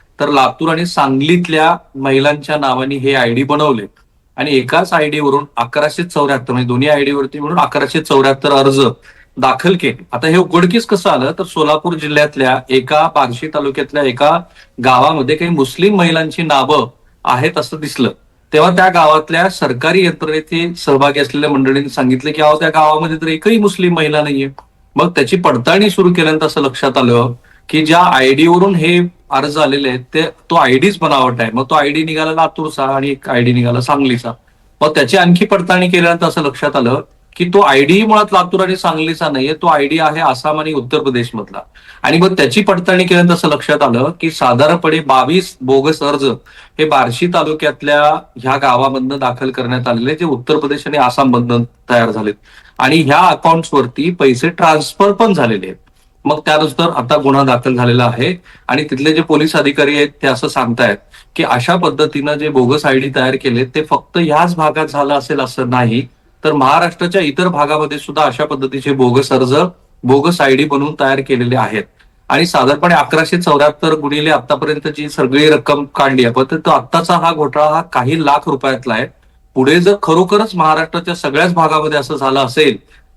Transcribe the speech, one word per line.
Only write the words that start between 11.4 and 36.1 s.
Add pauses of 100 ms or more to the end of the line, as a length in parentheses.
सोलापूर
जिल्ह्यातल्या (100)
एका,
बार्शी
तालुक्यातल्या
एका (440)
गावामध्ये
काही
मुस्लिम
महिलांची
नावं (360)
आहेत
असं
दिसलं. (440)
तेव्हा
त्या
गावातल्या
सरकारी
यंत्रणेतील
सहभागी
असलेल्या
मंडळींनी
सांगितलं
की,
"अहो,
त्या
गावामध्ये
तर
एकही
मुस्लिम
महिला
नाहीये." (460)
मग
त्याची
पडताळणी
सुरू
केल्यानंतर
असं
लक्षात
आलं (360)
की
ज्या
आयडी
वरून
हे (320)
अर्ज
आलेले
आहेत, (140)
ते,
तो
आयडीच
बनावट
आहे.
मग
तो
आयडी
निघाला
लातूरचा
आणि
एक
आयडी
निघाला
सांगलीचा. (480)
मग
त्याची
आणखी
पडताळणी
केल्यानंतर